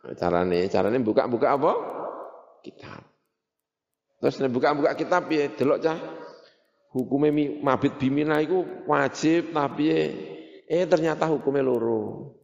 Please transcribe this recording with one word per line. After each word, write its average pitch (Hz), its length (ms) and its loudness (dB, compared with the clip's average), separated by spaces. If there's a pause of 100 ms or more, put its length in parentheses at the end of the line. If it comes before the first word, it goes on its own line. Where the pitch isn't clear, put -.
Carane, 87 640 0
carane 104 320 2
buka-buka 120 540 2
apa? 147 160 2 (880)
Kitab. 50 400 -18 (1200)
Terus 135 160 0
nek 131 160 0
buka-buka 147 400 2
kitab 170 320 0
piye? 143 240 0
Delok 139 320 0
cah. 160 160 -2 (960)
Hukume 139 400 0
mi-, 147 240 -2
mabit 135 400 2
bimina 147 400 0
iku 170 480 -2
wajib 151 640 2
ta 147 160 0
piye? 151 640 0 (400)
Eh, 175 160 2
ternyata 160 400 2
hukume 143 320 0
loro. 117 720 -2 (140)